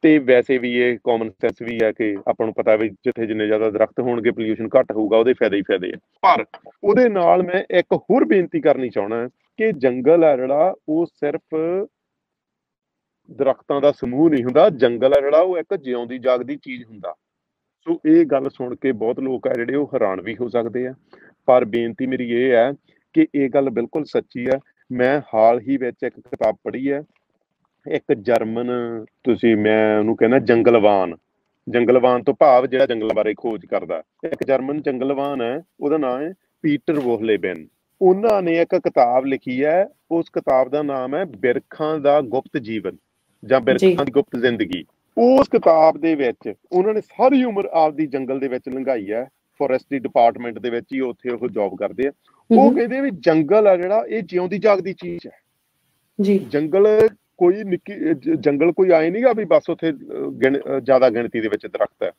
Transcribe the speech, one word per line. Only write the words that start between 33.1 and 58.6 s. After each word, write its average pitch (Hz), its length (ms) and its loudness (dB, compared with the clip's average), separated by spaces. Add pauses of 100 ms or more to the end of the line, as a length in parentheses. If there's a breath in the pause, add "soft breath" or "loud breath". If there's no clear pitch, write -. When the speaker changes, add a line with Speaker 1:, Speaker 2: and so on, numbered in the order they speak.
Speaker 1:
ਬਾਰੇ 107 220 -2
ਖੋਜ 107 300 -8
ਕਰਦਾ। 90 360 -6 (220)
ਇੱਕ - 220 -8
ਜਰਮਨ 135 360 -2
ਜੰਗਲਵਾਨ 139 600 -4
ਹੈ, 127 200 -6 (180)
ਉਹਦਾ 147 180 0
ਨਾਂ 131 240 -2
ਹੈ 175 120 -10 (280)
ਪੀਟਰ 147 380 -2
ਵੋਹਲੇਬੈਨ। 104 640 -2 (360)
ਉਹਨਾਂ 196 400 2
ਨੇ 170 100 -2
ਇੱਕ 165 220 0
ਕਿਤਾਬ 131 500 2
ਲਿਖੀ 131 400 -4
ਹੈ, 175 240 2 (220)
ਉਸ 165 220 -2
ਕਿਤਾਬ 131 360 0
ਦਾ 147 140 -4
ਨਾਮ 135 320 -6
ਹੈ 180 100 -4
ਬਿਰਖਾਂ 147 720 -4
ਦਾ 143 220 4
ਗੁਪਤ 131 380 -6
ਜੀਵਨ 104 380 -6 (480)
ਜਾਂ 131 160 2
ਬਿਰਖਾਂ 127 280 2
Speaker 2:
ਜੀ। 175 80 2
Speaker 1:
ਦੀ 139 160 -4
ਗੁਪਤ 135 260 -2
ਜ਼ਿੰਦਗੀ। 101 460 -2 (340)
ਉਸ 262 300 4
ਕਿਤਾਬ 160 500 4
ਦੇ 160 160 0
ਵਿੱਚ 120 380 -4 (200)
ਉਹਨਾਂ 190 220 0
ਨੇ 214 60 -2
ਸਾਰੀ 254 440 2
ਉਮਰ 196 280 -4
ਆਪਦੀ 156 340 2
ਜੰਗਲ 135 320 -4
ਦੇ 135 100 -4
ਵਿੱਚ 123 200 -6
ਲੰਘਾਈ 123 440 -4
ਹੈ, 120 160 -6 (300)
ਫੋਰੈਸਟਰੀ 135 400 -2
ਡਿਪਾਰਟਮੈਂਟ 117 600 0
ਦੇ 117 120 -6
ਵਿੱਚ 117 220 -6
ਹੀ 135 80 -6
ਉੱਥੇ 127 300 -6
ਉਹ 120 180 -6
ਜੌਬ 101 300 -4
ਕਰਦੇ 101 300 -4
ਆ। 143 40 -6 (380)
ਉਹ 233 200 6
Speaker 2:
ਹਮ। 254 40 0
Speaker 1:
ਕਹਿੰਦੇ 247 260 -2
ਵੀ 277 100 -4
ਜੰਗਲ 165 560 2
ਆ 190 100 6
ਜਿਹੜਾ, 185 320 -2
ਇਹ 220 140 -6
ਜਿਉਂਦੀ 180 360 -4
ਜਾਗਦੀ 190 340 0
ਚੀਜ਼ 175 340 -12
ਹੈ। - 120 -20 (840)
Speaker 2:
ਜੀ। 196 180 2
Speaker 1:
ਜੰਗਲ 202 680 2 (300)
ਕੋਈ 190 260 2
ਨਿੱਕੀ, 196 280 -6
ਅਹ, 160 220 -2
ਜ-, 143 260 -4
ਜੰਗਲ 147 320 2